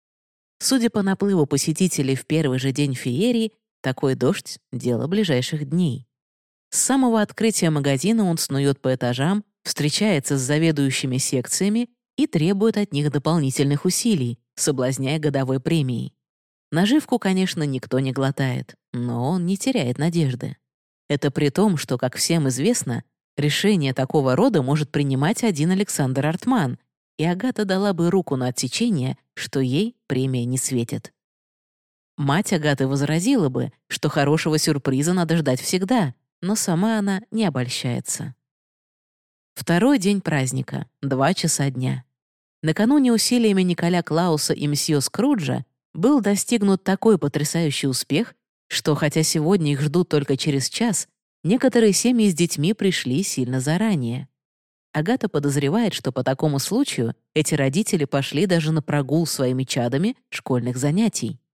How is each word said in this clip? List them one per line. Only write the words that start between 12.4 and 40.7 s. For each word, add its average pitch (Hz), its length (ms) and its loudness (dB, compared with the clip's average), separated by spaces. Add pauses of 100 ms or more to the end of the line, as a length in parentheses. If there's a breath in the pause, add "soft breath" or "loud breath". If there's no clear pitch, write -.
от 208 160 -2
них 143 180 0
дополнительных 143 760 0
усилий, 170 540 0 (160)
соблазняя 135 640 -2
годовой 135 400 0
премией. 127 540 -2 (600)
Наживку, 220 480 2
конечно, 185 420 0
никто 131 380 -2
не 131 120 -2
глотает, 135 640 -2 (180)
но 120 380 -4
он 180 160 -2
не 196 100 0
теряет 170 420 -2
надежды. 143 580 -2 (520)
Это 147 220 0
при 147 180 0
том, 190 280 2
что, 131 200 -4
как 127 200 -4
всем 160 320 0
известно, 135 560 -2 (320)
решение 147 580 2
такого 131 400 2
рода 196 280 2
может 143 280 0
принимать 143 540 0
один 170 260 0
Александр 143 560 0
Артман, 165 520 -2 (400)
и 151 60 -2
Агата 214 400 -2
дала 190 280 0
бы 170 180 0
руку 180 240 0
на 127 140 -2
отсечение, 131 680 -2 (180)
что - 260 -4
ей 147 360 0 (120)
премия 131 360 0
не 127 140 -2
светит. - 540 -4 (1040)
Мать 147 360 0
Агаты 147 360 0
возразила 156 600 0
бы, 123 240 -4 (140)
что - 220 -4
хорошего 151 500 2
сюрприза 147 540 0
надо 170 240 0
ждать 139 240 0
всегда, 185 540 0 (280)
но 196 140 0
сама 208 420 0
она 196 320 -2
не 220 140 -2
обольщается. 123 880 -4 (1200)
Второй 233 440 2
день 196 220 0
праздника, 131 680 -4 (120)